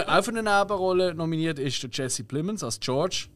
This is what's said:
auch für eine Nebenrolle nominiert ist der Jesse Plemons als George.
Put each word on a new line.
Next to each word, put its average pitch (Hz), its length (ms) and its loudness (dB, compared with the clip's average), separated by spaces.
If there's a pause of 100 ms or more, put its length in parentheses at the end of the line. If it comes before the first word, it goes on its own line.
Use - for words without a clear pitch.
auch 170 180 4
für 233 80 -4
eine 226 120 -2
Nebenrolle 190 720 2
nominiert 160 440 -2
ist 135 240 -2
der 127 80 -8
Jesse 127 340 -4
Plemons 175 380 -4
als 113 160 -4
George. 151 580 0